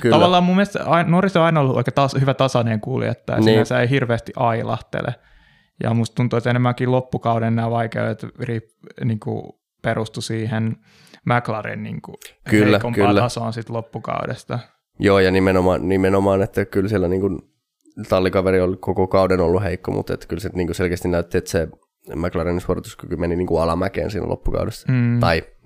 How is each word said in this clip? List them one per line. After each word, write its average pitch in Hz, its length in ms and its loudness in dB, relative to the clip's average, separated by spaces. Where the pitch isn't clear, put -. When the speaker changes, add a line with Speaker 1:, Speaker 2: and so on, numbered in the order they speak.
Speaker 1:
kyllä. 120 160 4
Speaker 2:
tavallaan 175 280 6
mun 180 120 2
mielestä 196 300 0
ai-, 165 180 2
Norris 185 320 2
on 165 60 6
aina 160 180 4
ollut 131 160 2
aika 120 140 0
tas-, 131 300 0
hyvä 135 140 2
tasainen 117 460 0
kuljettaja, 117 580 -4
Speaker 1:
Niin. 110 60 4
Speaker 2:
sinänsä 110 360 4
ei 123 100 2
hirveästi 120 460 0
ailahtele. 113 760 -2
Ja 113 120 0
musta 117 200 -2
tuntuu, 120 220 0
että 120 140 -2
enemmänkin 123 420 0
loppukauden 117 640 0
nämä 117 140 -2
vaikeudet 113 520 -4
riip-, - 600 -10
niinku, 113 560 -6
perustu 110 380 -4
siihen 113 560 -4
McLaren, 110 560 -4
niinku, 110 300 -12
Speaker 1:
Kyllä, 104 160 6
Speaker 2:
heikompaan 110 300 0
Speaker 1:
kyllä. 101 120 4
Speaker 2:
tasoon 117 320 -4
sit 113 180 -10
loppukaudesta. 117 880 -8
Speaker 1:
Joo, 98 200 4
ja 95 120 6
nimenomaan, 92 580 2
nimenomaan, 95 540 2
että 101 220 -2
kyllä 98 240 -2
siellä, 95 200 0
niinku, 92 300 -2
tallikaveri 92 520 2
oli 92 160 0
koko 92 300 -2
kauden 92 340 2
ollut 87 220 2
heikko, 92 300 -4
mutta 98 220 -4
et - 120 -12
kyllä 85 140 -8
se, 92 140 -8
niinku, 87 200 -2
selkeästi 87 340 -2
näytti, 87 300 0
että - 120 -4
se 82 180 -2
McLarenin 87 440 -2
suorituskyky 85 560 -6
meni, 87 200 -2
niinku, 85 220 0
alamäkeen 85 520 -2
siinä 82 180 -6
loppukaudessa. - 640 -4
Speaker 2:
Mm. 120 280 0
Speaker 1:
Tai 82 220 2